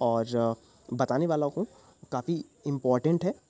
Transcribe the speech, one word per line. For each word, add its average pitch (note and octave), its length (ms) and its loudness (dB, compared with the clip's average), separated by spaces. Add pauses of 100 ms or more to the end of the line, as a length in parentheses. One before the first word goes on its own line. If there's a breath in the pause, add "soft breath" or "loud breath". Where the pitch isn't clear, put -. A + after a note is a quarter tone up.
और, A#2 340 0
अ, A#2 180 2 (400 soft breath)
बताने C3 340 0
वाला D3+ 180 0
हूँ, D#3+ 220 -4 (440 soft breath)
काफ़ी D#3 340 -4 (220)
इंपॉर्टेंट C#3+ 580 2
है। F#3+ 80 0 (160)